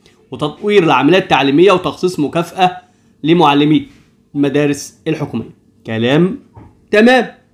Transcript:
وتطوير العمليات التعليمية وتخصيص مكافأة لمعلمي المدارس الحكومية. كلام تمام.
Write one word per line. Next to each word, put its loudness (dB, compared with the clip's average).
وتطوير -2
العمليات 2
التعليمية 2
وتخصيص -4
مكافأة -4
لمعلمي 2
المدارس -4
الحكومية. -8
كلام 0
تمام. 2